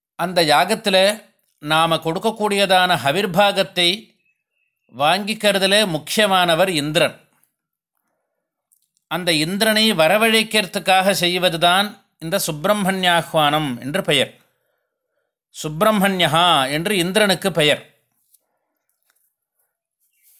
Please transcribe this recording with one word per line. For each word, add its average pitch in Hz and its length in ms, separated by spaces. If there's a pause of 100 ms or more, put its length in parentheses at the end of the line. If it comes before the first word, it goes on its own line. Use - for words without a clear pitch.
(160)
அந்த 175 260
யாகத்திலே 190 840 (340)
நாம 160 380
கொடுக்கக்கூடியதான 190 1000
ஹவிர்பாகத்தை 185 1120 (880)
வாங்கிக்கிறதுல 196 880
முக்கியமானவர் 180 840
இந்திரன். 151 580 (1800)
அந்த 175 260
இந்திரனை 208 600
வரவழைக்கிறதுக்காக 202 1160
செய்வதுதான் 175 960 (140)
இந்த 160 280
சுப்பிரமணியாஹ்வானம் 165 1300
என்று 151 220
பெயர். 139 380 (1200)
சுப்பிரமணியஹா 170 1080
என்று 170 260
இந்திரனுக்கு 185 560
பெயர். 147 420 (2500)